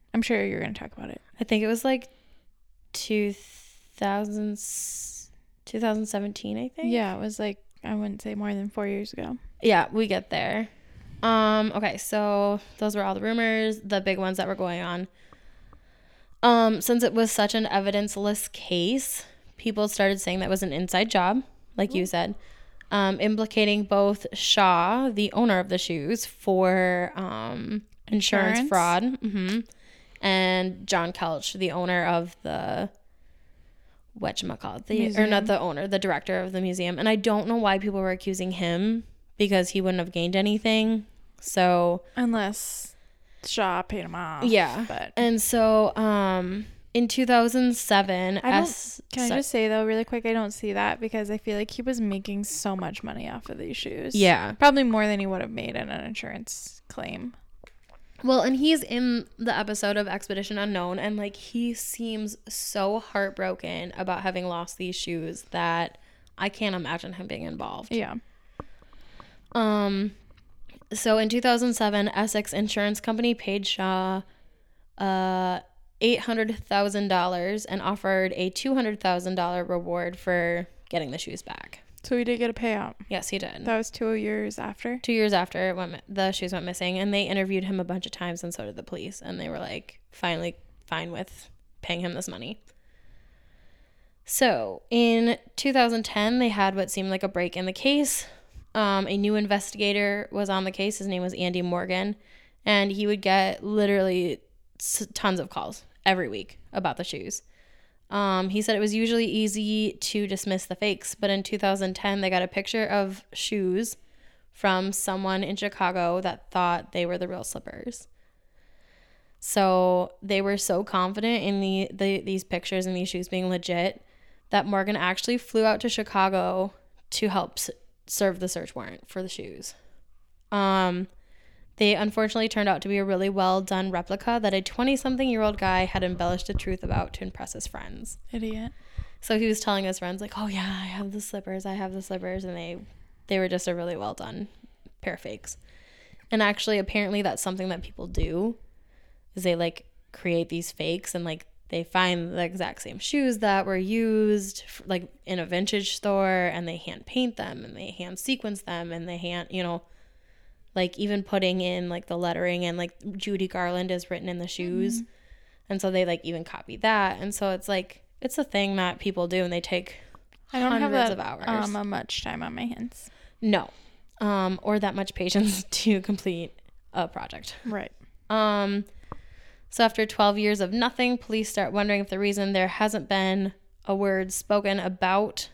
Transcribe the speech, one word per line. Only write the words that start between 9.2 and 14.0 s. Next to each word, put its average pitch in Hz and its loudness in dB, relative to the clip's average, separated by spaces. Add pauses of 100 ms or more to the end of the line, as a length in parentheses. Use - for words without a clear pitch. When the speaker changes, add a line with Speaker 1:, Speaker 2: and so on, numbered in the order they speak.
Speaker 2:
Yeah, 196 6
we 220 2
get 190 -2
there. 208 -2 (540)
Um, 214 4
okay, 208 0
so 202 2 (180)
those 214 0
were 202 0
all 190 0
the 196 -6
rumors, 220 2
the 196 -2